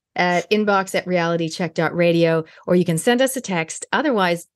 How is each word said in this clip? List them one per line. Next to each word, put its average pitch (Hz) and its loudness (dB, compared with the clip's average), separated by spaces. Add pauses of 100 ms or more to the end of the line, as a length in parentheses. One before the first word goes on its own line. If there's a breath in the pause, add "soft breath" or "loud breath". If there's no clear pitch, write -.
(160)
at 175 0
inbox 202 0
at 175 -4
realitycheck 170 -2
dot 160 -2
radio, 165 2 (220 loud breath)
or 175 0
you 180 4
can 160 0
send 247 2
us 269 0
a 247 -6
text. 165 -6
Otherwise, 196 0